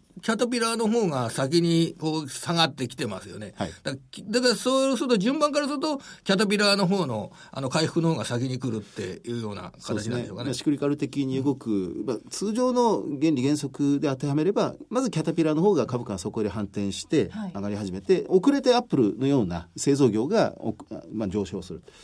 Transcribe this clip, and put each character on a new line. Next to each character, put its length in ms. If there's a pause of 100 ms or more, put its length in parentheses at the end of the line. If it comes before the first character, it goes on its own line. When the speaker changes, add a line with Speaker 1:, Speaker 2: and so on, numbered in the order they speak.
(220)
Speaker 1:
キ 80
ャ 60
タ 100
ピ 140
ラ 140
ー 20
の 140
方 180
が 220
先 320
に 360
こ 300
う 20
下 240
が 120
っ 80
て 140
き 80
て 120
ま 140
す 80
よ 100
ね。 160
Speaker 2:
は 100
い。 60 (100)
Speaker 1:
だ-、 120
だ 480
か 80
ら 60
そ 360
う 60
す 60
る 60
と、 80
順 220
番 140
か 80
ら 60
す 60
る 60
と、 200 (260)
キ 80
ャ 40
タ 80
ピ 120
ラ 160
ー 20
の 100
方 220
の、 240 (200)
あ 100
の、 80
回 180
復 140
の 80
方 100
が 60
先 240
に 100
来 100
る 100
っ 20
て 460
い 120
う 20
よ 120
う 20
な 160 (100)
形 60
な 60
ん 20
で 80
し 40
ょ 20
う 20
か 0
ね。 0
Speaker 2:
そ 0
う 60
で 60
す 40
ね。 160
ま 80
あ、 20
シ 120
ク 60
リ 60
カ 120
ル 80
的 280
に 160
動 140
く、 160
Speaker 1:
う 320
ん。 20
Speaker 2:
ま 100
あ、 20 (120)
通 240
常 200
の 300 (160)
原 120
理 100
原 140
則 460
で 80
当 80
て 100
は 80
め 80
れ 80
ば、 240 (140)
ま 120
ず 80
キ 100
ャ 40
タ 100
ピ 100
ラ 100
ー 20
の 60
方 120
が 140
株 160
価 100
が 60
そ 100
こ 140
で 60
反 160
転 260
し 140
て 240
Speaker 3:
は 180
い。 80
Speaker 2:
上 60
が 80
り 80
始 160
め 80
て、 260
遅 240
れ 100
て 140
ア 40
ッ 40
プ 140
ル 200
の 80
よ 180
う 20
な 320
製 180
造 140
業 180
が、 300
お-、 180 (380)
ま 120
あ、 40
上 160
昇 180
す 80
る。 100 (220)